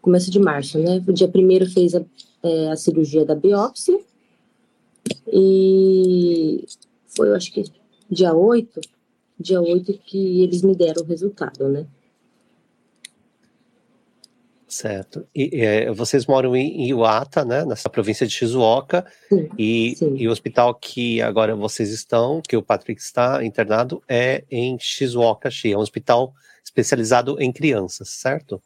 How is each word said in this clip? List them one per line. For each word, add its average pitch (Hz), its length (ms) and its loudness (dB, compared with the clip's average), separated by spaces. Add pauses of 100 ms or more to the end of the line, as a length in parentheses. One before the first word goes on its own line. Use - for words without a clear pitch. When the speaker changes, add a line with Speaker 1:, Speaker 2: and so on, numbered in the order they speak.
Speaker 1:
Começo 180 300 2
de 196 100 2
março, 151 380 0
né? 180 280 0
O 196 60 0
dia 180 160 4
primeiro 185 420 4
fez 175 240 2
a, 170 80 0 (400)
é, 160 280 0
a 156 60 -4
cirurgia 156 480 2
da 151 100 0
biópsia. 202 640 0 (1300)
E 190 1300 2 (480)
foi, - 140 2
eu 104 80 4
acho - 160 -6
que 104 120 -6 (460)
dia 175 240 2
oito, 226 460 2 (580)
dia 180 220 0
oito 180 380 0
que 185 440 -2
eles 175 200 0
me 190 120 4
deram 170 280 0
o 156 40 -8
resultado, 165 600 -6
né? 147 180 -4 (2750)
Speaker 2:
Certo. - 680 -10
E, 143 260 -4
é, 110 320 0
vocês 117 340 -2
moram 131 300 2
em, 139 280 -2
em 120 40 -4
Iwata, 123 560 0
né? 127 200 -2
Nessa 123 260 -6
província 110 360 -2
de 104 60 -6
Shizuoka. 127 720 0 (220)
Speaker 1:
Sim, 165 200 2 (100)
Speaker 2:
E, 113 380 0
Speaker 1:
sim. 147 200 -2
Speaker 2:
e 120 100 -2
o 117 60 0
hospital 120 420 0
que 120 460 -4
agora 110 340 0
vocês 104 360 -4
estão, 120 500 -2
que - 160 -4
o 104 60 0
Patrick 107 380 -4
está 127 440 -2
internado, 113 640 -2
é 127 420 -2
em 123 300 -4
Shizuoka-shi. 120 920 -2
É 98 40 0
um 104 40 -2
hospital 123 520 0 (320)
especializado 123 720 0
em 131 140 -2
crianças, 113 560 -4
certo? - 580 -8